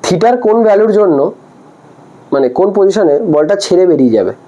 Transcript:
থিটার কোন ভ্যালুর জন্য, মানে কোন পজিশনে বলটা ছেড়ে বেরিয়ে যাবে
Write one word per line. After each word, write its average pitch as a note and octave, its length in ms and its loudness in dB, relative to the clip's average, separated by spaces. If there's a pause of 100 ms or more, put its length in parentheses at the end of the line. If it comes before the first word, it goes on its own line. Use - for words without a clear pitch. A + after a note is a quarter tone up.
থিটার A3 320 0 (100)
কোন G#3+ 120 2 (100)
ভ্যালুর G#3+ 320 2
জন্য, E3+ 200 2 (1120)
মানে C3+ 140 0 (100)
কোন F#3+ 100 0 (100)
পজিশনে F#3+ 380 0 (200)
বলটা D3+ 200 0 (100)
ছেড়ে F#3 260 0
বেরিয়ে C3 260 2
যাবে F#2+ 160 -2 (140)